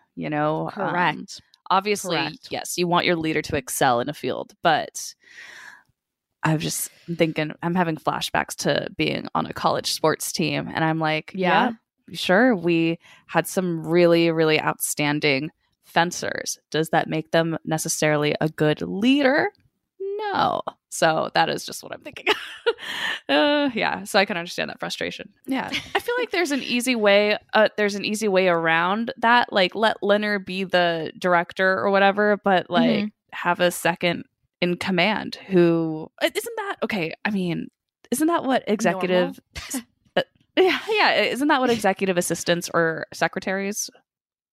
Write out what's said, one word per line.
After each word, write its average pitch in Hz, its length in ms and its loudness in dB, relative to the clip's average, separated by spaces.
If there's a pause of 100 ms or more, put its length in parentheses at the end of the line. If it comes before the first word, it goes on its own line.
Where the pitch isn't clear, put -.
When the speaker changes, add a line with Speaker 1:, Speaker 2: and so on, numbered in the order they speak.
(160)
Speaker 1:
you 165 140 -8
know? 151 460 -2
Um, 190 160 -4
Speaker 2:
Correct. 175 500 -4 (300)
Speaker 1:
obviously, 190 460 0
Speaker 2:
Correct. 156 320 -6
Speaker 1:
yes, - 300 -6
you 175 80 2
want 170 180 2
your 175 100 2
leader 156 280 -2
to - 120 -6
excel 127 440 0
in 131 100 -4
a 147 40 -8
field, - 400 -8 (100)
but - 500 -2 (1400)
I'm 156 100 2
just 165 300 -6 (260)
thinking, 160 360 0 (120)
I'm 170 120 -2
having 165 200 0
flashbacks - 600 -4
to - 300 -2 (100)
being 151 380 -4
on 156 100 -2
a 151 80 -12
college - 400 -2
sports - 380 -2
team. 143 420 -4
And 160 100 -2
I'm 160 160 0
like, 156 360 -4
Speaker 2:
Yeah. 180 360 0 (360)
Speaker 1:
"Yeah, 175 80 -16
sure. 214 400 4
We 165 440 2 (280)
had 165 200 0
some 170 380 -2
really, 170 460 4
really 156 300 2
outstanding 147 880 -2 (320)
fencers. - 760 -2 (120)
Does 160 180 0
that 165 200 0
make 156 220 -4
them 165 340 2
necessarily 151 760 0
a 156 80 0
good 151 320 0
leader? 262 680 2 (500)
No." 403 640 -2 (300)
So 160 440 0
that 165 140 2
is - 160 -4
just - 180 -12
what - 100 -14
I'm - 80 -14
thinking. - 280 -18
<laughs> - 60 2 (920)
Uh, 294 480 2
yeah. - 300 -2
So 214 120 -2
I 196 80 4
can 196 120 -4
understand 170 320 -6
that - 100 -14
frustration. - 500 -8 (160)
Yeah. 262 240 -4
Speaker 2:
<laughs> - 260 -6
Speaker 1:
I 403 40 0
feel 480 180 -4
like 480 140 -4
there's 339 200 0
an 269 120 -2
easy 247 320 -2
way, 208 420 4 (160)
uh, 214 240 6
there's 208 180 0
an 196 100 -4
easy 214 220 -2
way 185 200 4
around 170 720 2
that. 233 360 4
Like, 185 220 2
let 214 260 0
Leonard 208 440 0
be 185 180 -4
the 170 560 0
director 185 600 2
or 202 120 2
whatever, 196 520 4
but, 190 260 2
like, 170 200 4
Speaker 2:
Mm-hmm. 208 180 0 (260)
Speaker 1:
have 175 260 -2
a 175 100 4
second 170 540 -2 (380)
in 180 160 0
command 190 580 -2 (120)
who, 165 640 2 (140)
uh, 320 100 2
isn't 453 240 -6
that, 403 260 -6
okay, 185 300 -4 (100)
I 202 60 -4
mean, 180 380 -2 (420)
isn't 285 180 0
that 339 160 0
what 254 240 0
executive 185 720 0
Speaker 2:
Normal? - 80 -20
<laughs> - 100 -20
Speaker 1:
s-, - 240 -8 (340)
uh, - 60 4 (360)
yeah, 349 220 4 (100)
yeah, 269 320 4
isn't 233 280 0
that 269 120 4
what 254 80 2
executive 190 480 0
assistants 175 560 -2
or 160 400 0
secretaries, 196 760 -4 (640)